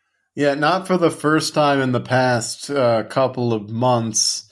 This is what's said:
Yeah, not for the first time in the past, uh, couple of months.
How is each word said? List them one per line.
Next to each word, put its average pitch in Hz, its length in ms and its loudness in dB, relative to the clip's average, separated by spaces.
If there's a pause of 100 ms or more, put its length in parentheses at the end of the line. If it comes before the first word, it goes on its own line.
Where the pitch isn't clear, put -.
(360)
Yeah, 139 180 2
not 160 320 0
for 185 100 2
the 170 140 4
first 151 440 0
time 143 260 2
in 127 120 0
the 120 80 0
past, 127 680 -2
uh, 120 340 2
couple 123 480 -2
of 104 180 -4
months. 117 800 0